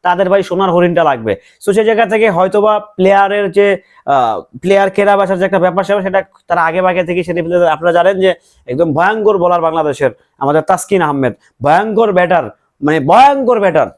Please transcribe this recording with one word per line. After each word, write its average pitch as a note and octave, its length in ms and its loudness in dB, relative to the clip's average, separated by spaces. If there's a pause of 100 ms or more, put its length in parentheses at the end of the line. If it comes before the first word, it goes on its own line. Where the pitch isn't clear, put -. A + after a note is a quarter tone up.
তাদের F3+ 280 0
ভাই G3 120 2
সোনার F#3+ 280 -2
হরিণটা E3+ 340 2
লাগবে। A2+ 320 -2 (300)
So G3+ 60 0
সেই G#3+ 120 2
জায়গা A3 220 0
থেকে G#3+ 240 0
হয়তোবা G3+ 480 0
প্লেয়ারের G3 720 0
যে, G3+ 320 0 (240)
আহ, B2 520 -2
প্লেয়ার G3 320 0
কেনা G3+ 260 2
বেচার F#3+ 220 -2
যে F#3 60 -2
একটা F#3 140 -2
ব্যাপার F3+ 260 0
স্যাপার, G3 180 -2
সেটা F#3+ 200 -2 (260)
তারা E3+ 140 0
আগে E3 200 -2
ভাগে F#3 220 0
থেকে F3 200 -4
সেরে E3+ 180 -4
ফেলে। E3+ 280 0
আপনারা E3 220 -2
জানেন F#3 280 2
যে F#3 140 2 (320)
একদম D3 260 -2
ভয়ঙ্কর G3+ 460 0
বোলার F3 220 0
বাংলাদেশের D3+ 500 -2 (280)
আমাদের D3 240 0
তাসকিন F3+ 400 -2
আহমেদ, C#3 300 -2 (300)
ভয়ঙ্কর G#3 500 0
ব্যাটার, F3 380 0 (320)
মানে D3+ 180 0
ভয়ঙ্কর A#3+ 600 2
ব্যাটার D#3+ 260 0 (120)